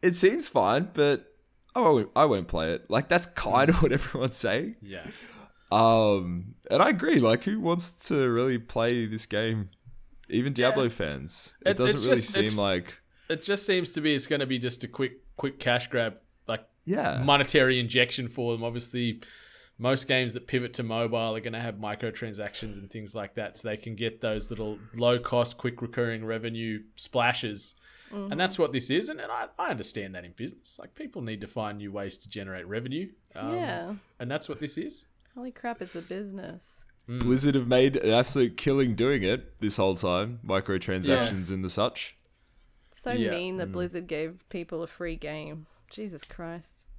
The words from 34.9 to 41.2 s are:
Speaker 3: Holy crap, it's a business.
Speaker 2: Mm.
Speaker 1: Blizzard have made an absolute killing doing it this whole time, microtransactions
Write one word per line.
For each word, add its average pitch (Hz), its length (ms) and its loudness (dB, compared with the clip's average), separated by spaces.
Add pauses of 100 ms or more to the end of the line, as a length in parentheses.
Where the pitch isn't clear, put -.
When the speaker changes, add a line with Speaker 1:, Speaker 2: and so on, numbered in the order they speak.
Speaker 3:
Holy 254 160 -12
crap, 233 320 -10
it's 185 140 -12
a 170 60 -10
business. 190 840 -12 (240)
Speaker 2:
Mm. 123 120 -6
Speaker 1:
Blizzard 131 360 4
have 127 100 2
made 131 300 6
an - 140 2
absolute 123 460 4
killing 135 380 2
doing 120 300 2
it 110 340 -2
this 104 200 2
whole 95 180 4
time, 98 500 0
microtransactions 95 1000 0